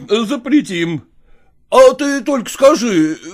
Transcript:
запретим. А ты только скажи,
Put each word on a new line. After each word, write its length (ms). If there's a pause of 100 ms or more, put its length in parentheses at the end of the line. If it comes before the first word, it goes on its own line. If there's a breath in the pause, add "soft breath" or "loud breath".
(260)
запретим. 800 (640)
А 240
ты 280
только 280
скажи, 680 (160)